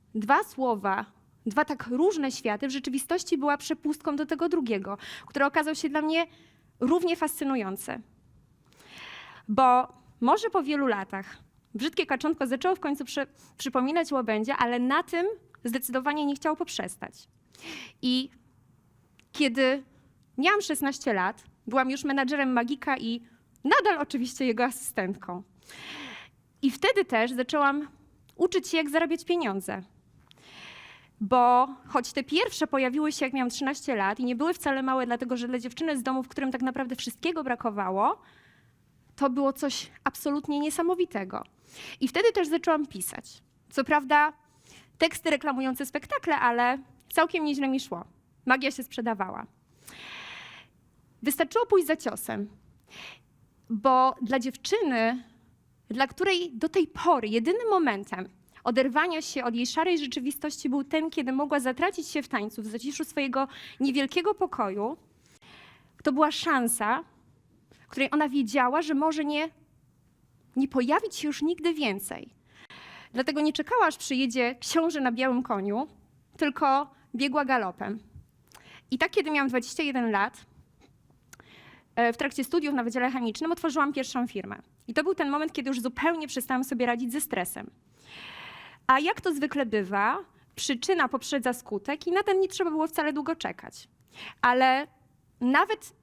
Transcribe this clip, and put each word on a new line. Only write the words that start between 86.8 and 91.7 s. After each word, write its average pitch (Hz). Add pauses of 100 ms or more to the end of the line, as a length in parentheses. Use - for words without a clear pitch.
radzić 240
ze 294
stresem. - (1200)
A 262
jak 349
to 359
zwykle 285
bywa, 208 (380)
przyczyna 285
poprzedza 254
skutek 247